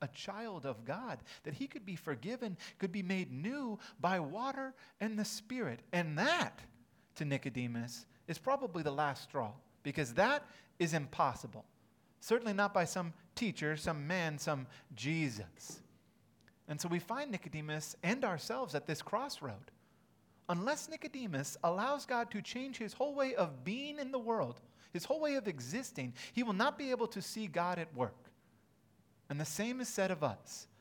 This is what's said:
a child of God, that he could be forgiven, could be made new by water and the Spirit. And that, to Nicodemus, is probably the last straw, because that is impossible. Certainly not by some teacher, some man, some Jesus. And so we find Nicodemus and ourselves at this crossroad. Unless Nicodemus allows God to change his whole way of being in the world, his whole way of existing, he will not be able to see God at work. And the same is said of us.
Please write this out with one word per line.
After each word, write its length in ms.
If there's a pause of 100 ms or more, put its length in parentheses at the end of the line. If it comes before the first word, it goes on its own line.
a 60
child 580
of 180
God, 400 (200)
that 100
he 140
could 180
be 100
forgiven, 640 (220)
could 120
be 120
made 280
new 460 (220)
by 200
water 540 (260)
and 200
the 40
Spirit. 600 (100)
And 240
that, 420 (560)
to 80
Nicodemus, 840 (200)
is 120
probably 420
the 100
last 320
straw, 300 (300)
because 320
that 280 (360)
is 160
impossible. 680 (540)
Certainly 340
not 200
by 120
some 280 (220)
teacher, 420
some 300
man, 320
some 260 (300)
Jesus. 880 (840)
And 120
so 80
we 120
find 320
Nicodemus 680
and 220
ourselves 520
at 120
this 140
crossroad. 720 (760)
Unless 400
Nicodemus 760
allows 420
God 260
to 100
change 360
his 160
whole 200
way 220
of 300
being 340
in 120
the 80
world, 420 (320)
his 120
whole 140
way 160
of 120
existing, 680 (180)
he 120
will 100
not 240
be 140
able 180
to 120
see 260
God 300
at 160
work. 380 (960)
And 100
the 60
same 360
is 80
said 220
of 120
us. 440 (140)